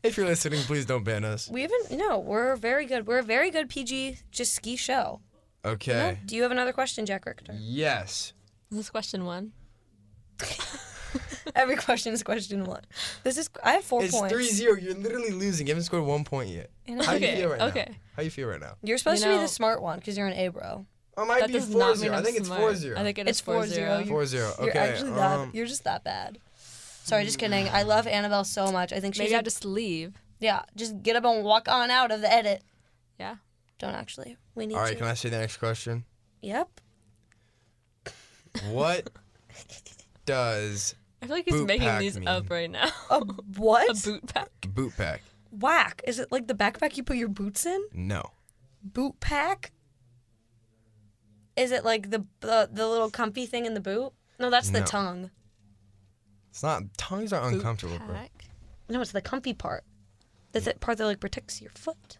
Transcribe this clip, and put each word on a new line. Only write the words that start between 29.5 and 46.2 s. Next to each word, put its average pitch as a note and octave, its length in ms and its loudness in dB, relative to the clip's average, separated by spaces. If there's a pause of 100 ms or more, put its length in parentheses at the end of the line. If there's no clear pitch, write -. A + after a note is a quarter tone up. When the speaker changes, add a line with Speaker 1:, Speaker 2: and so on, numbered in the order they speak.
Speaker 3:
leave. G3 500 -4 (240)
Speaker 2:
Yeah, G#3 240 2 (140)
just G#3 260 -8
get A3+ 140 4
up A#3+ 80 2
and A3+ 180 4
walk G#3+ 240 6
on B3 240 4
out B3 220 6
of G#3+ 80 -2
the G#3+ 120 6
edit. G#3 300 4 (560)
Speaker 3:
Yeah. G3+ 180 -10 (420)
Speaker 2:
Don't G3 180 -6
actually. - 400 -12 (180)
We A3 120 -6
need G#3+ 100 -6
Speaker 1:
All G#2+ 60 2
right, A2+ 100 2
Speaker 2:
to. G#2+ 40 -2
Speaker 1:
can A#2 120 -2
I A#2 60 0
say A#2+ 140 -4
the A2+ 100 -2
next A2 180 -4
question? A#2 480 -2 (380)
Speaker 2:
Yep. A3+ 260 -2 (2000)
Speaker 1:
What D#3 380 0 (580)
Speaker 2:
<laughs> - 600 -20
Speaker 1:
does G#2+ 680 0 (280)
Speaker 3:
I B3 40 -12
feel C#4+ 100 -4
like F4 80 -2
he's E4 100 2
Speaker 1:
boot A3+ 120 2
Speaker 3:
making A3+ 220 4
Speaker 1:
pack - 120 2
Speaker 3:
these G3 180 -4
Speaker 1:
mean? F#2 100 -4
Speaker 3:
up F#3 220 -2
right E3+ 200 -4
now. - 180 0 (220)
Speaker 2:
A C#4 100 6
what? G#3 720 4
Speaker 3:
<laughs> G#3 160 -2
A G#3 40 0
boot G#3 220 -8
pack. - 160 -4 (200)
Speaker 1:
Boot A2+ 280 -4
pack. D#2 260 -2 (280)
Speaker 2:
Whack. C4 560 2
Is A#3 120 -4
it - 120 -6